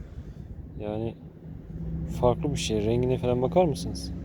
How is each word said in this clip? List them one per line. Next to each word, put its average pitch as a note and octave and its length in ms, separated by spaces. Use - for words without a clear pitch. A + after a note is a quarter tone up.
Yani G#2+ 360
farklı B2+ 320
bir C3 80
şey. G#2+ 260
Rengine B2 320
falan B2 240
bakar E3+ 240
mısınız? - 480